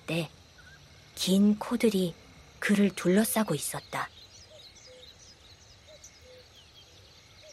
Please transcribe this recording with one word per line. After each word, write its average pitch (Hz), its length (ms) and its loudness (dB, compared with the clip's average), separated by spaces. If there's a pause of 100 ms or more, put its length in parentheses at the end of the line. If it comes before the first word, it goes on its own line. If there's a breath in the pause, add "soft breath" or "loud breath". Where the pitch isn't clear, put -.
때 165 260 -6 (840)
긴 208 440 2
코들이 202 560 -2 (460)
그를 202 300 2
둘러싸고 202 680 0
있었다. - 540 -8 (3500)